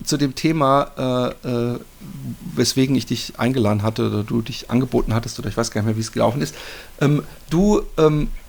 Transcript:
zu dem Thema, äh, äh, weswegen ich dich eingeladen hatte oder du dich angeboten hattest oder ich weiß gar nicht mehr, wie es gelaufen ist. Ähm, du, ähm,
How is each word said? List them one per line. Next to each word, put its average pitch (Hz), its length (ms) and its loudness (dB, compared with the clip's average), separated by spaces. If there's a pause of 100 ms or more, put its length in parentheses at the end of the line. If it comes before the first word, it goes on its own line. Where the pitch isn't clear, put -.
zu 156 120 0
dem 139 180 0
Thema, 139 1000 2 (100)
äh, 147 40 -6
äh, 120 300 -2 (760)
weswegen 131 400 2
ich 123 120 0
dich - 320 -6
eingeladen 107 440 2
hatte 110 260 0
oder 104 140 -2
du 117 200 -2
dich - 280 -10
angeboten 123 420 2
hattest 113 280 -4
oder 113 80 -6
ich 101 80 -6
weiß 117 160 -2
gar 110 80 -2
nicht 101 60 0
mehr, 110 100 0
wie 110 40 -2
es 110 120 -6
gelaufen 113 280 2
ist. 147 140 -4 (460)
Ähm, 147 240 4 (260)
du, 202 320 4 (160)
ähm, 156 300 4 (200)